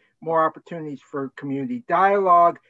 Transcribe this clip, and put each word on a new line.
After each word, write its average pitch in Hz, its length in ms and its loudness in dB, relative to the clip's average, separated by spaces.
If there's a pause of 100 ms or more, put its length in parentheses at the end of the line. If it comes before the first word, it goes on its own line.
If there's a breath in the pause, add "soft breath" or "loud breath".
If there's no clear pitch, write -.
(200)
more 160 240 0
opportunities 156 560 -6
for 135 380 -10
community 135 500 -8
dialogue, 180 720 2 (100)